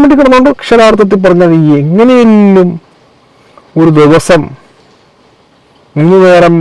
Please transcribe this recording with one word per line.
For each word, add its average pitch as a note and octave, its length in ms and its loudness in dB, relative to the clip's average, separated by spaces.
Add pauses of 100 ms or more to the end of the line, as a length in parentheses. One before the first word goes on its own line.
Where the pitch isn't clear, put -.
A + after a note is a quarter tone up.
വേണ്ടി D4 160 2
കിടന്നുകൊണ്ട് B3+ 380 0
അക്ഷരാർത്ഥത്തിൽ G#3+ 720 0
പറഞ്ഞാൽ F3 340 0
ഈ D3+ 100 0 (120)
എങ്ങനെയെങ്കിലും G#3 880 0 (1080)
ഒരു E3 120 0 (100)
ദിവസം D#3+ 400 0 (1600)
മൂന്ന് E3+ 280 0
നേരം F3 360 2